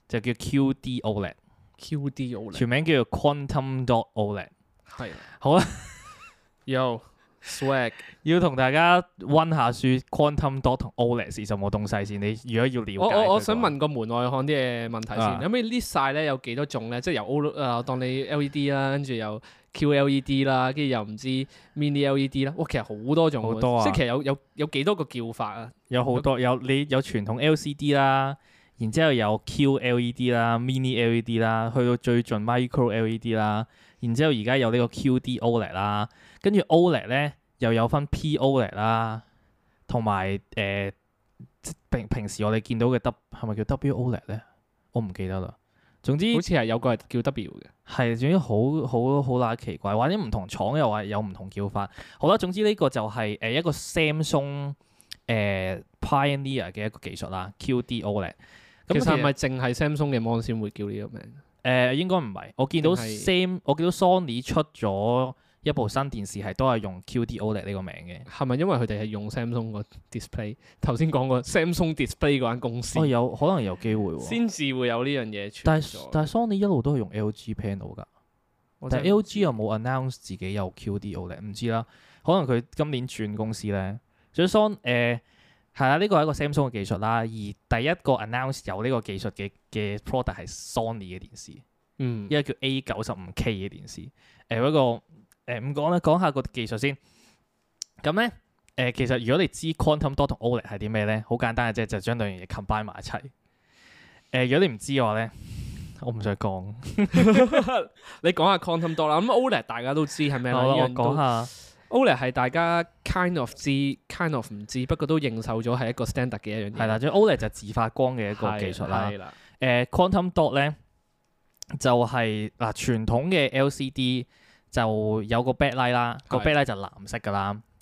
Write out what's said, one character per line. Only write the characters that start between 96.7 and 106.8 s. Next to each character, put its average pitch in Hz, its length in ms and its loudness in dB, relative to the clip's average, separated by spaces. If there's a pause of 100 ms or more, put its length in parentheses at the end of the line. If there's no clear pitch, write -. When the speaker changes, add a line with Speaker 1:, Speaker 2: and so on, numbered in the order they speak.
Speaker 1:
先。 139 180 -2 (1080)
咁 160 160 0
咧， 233 140 0 (580)
誒， - 20 -6
其 127 140 -2
實 127 200 2
如 127 80 4
果 185 80 4
你 - 60 2
知 - 260 -8
Quantum 151 400 2
Dot 143 140 2
同 - 120 -4
O 120 180 2
led - 60 -6
係 101 140 -10
啲 107 120 -4
咩 107 140 2
咧， 107 240 0
好 120 80 0
簡 120 180 0
單 117 180 0
嘅 113 100 -2
啫， 107 40 -2
就 101 140 -4
將 117 180 -2
兩 104 120 -2
樣 90 120 -10
嘢 95 40 -16
combine 107 380 -4
埋 104 140 -12
一 92 40 -14
齊。 - 180 -8 (1120)
誒， 127 200 2
如 143 80 4
果 196 80 6
你 127 80 -2
唔 104 40 -10
知 - 140 -6
嘅 135 120 4
話 107 120 2
咧， 113 140 -2 (680)
我 123 120 -6
唔 113 100 -6
想 101 140 0
講。 95 380 -4 (220)